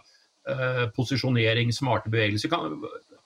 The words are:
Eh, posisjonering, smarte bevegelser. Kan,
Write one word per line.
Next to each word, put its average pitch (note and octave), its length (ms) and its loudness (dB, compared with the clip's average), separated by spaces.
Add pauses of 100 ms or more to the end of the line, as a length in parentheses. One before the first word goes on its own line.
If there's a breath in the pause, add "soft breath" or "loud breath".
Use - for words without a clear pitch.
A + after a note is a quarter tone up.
(460 soft breath)
Eh, B2+ 480 -2
posisjonering, A#2+ 800 2
smarte A#2+ 340 0
bevegelser. G#2+ 400 2
Kan, D#3 300 -4 (460)